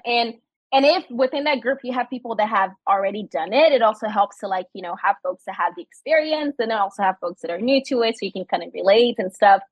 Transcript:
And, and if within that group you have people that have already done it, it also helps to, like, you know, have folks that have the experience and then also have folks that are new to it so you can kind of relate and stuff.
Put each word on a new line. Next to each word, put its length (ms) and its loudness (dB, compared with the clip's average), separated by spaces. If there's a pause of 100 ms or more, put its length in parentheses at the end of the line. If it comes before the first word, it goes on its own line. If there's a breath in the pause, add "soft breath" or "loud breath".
And, 300 -2 (380)
and 120 4
if 260 2
within 340 -2
that 160 0
group 220 -2
you 100 -8
have 180 -4
people 260 -8
that 120 0
have 240 0 (140)
already 440 0
done 220 -6
it, 200 4
it 80 4
also 280 0
helps 320 0
to, 80 -10
like, 260 -4
you 80 -14
know, 200 -8
have 200 2
folks 240 -8
that 80 -10
have 220 -4
the 60 -12
experience 760 -2
and 120 -2
then 80 -2
also 240 -4
have 180 0
folks 220 -8
that 80 -8
are 100 -6
new 260 2
to 160 0
it 160 0
so 80 -6
you 60 -10
can 120 -8
kind 180 -4
of 120 -12
relate 440 4
and 140 -4
stuff. 400 4